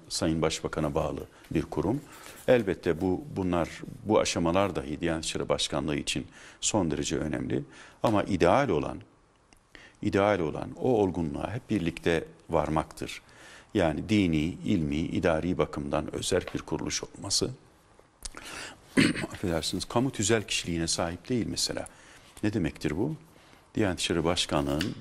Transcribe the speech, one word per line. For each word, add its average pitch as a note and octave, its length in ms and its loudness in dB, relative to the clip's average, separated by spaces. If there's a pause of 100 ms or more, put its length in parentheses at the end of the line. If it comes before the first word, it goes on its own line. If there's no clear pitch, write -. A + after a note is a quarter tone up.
Sayın D#2+ 340 0
Başbakan'a D#2 520 -2
bağlı D2+ 260 -2 (300)
bir D2+ 120 2
kurum. G2+ 380 -2 (480)
Elbette F#2 520 4
bu, F#2 240 0 (120)
bunlar, F2 320 0 (360)
bu G#2 160 6
aşamalar F2 560 2
dahi C#2+ 240 -6
Diyanet D#2+ 240 -2
İşleri D2+ 240 -4
Başkanlığı D2 480 0
için C2+ 300 -2 (340)
son F2 300 0
derece C#2+ 280 -2
önemli. C2+ 460 -4 (380)
Ama G#2+ 200 4
ideal G2 460 4
olan, C#2+ 300 0 (1040)
ideal G2+ 360 4
olan D#2 380 -2
o - 120 0
olgunluğa F2 680 2
hep - 160 -8
birlikte E2+ 540 0 (260)
varmaktır. - 720 -2 (520)
Yani E2+ 340 2
dini, F2 560 4
ilmi, D#2 320 0
idari D#2+ 640 0
bakımdan D2 560 -2
özerk - 400 0
bir - 80 -4
kuruluş - 420 -4
olması, - 460 -2 (1500)
<clears throat> - 40 6 (320)
affedersiniz, E2+ 520 -2
kamu B2+ 260 0
tüzel G#2+ 320 2
kişiliğine E2 440 -2
sahip E2+ 420 -2
değil A#2 180 2
mesela. - 400 -4 (560)
Ne G#2 100 2
demektir D#2 440 0
bu? D3 200 -2 (600)
Diyanet F#2+ 240 0
İşleri E2+ 240 0
Başkanlığı'nın D2+ 760 0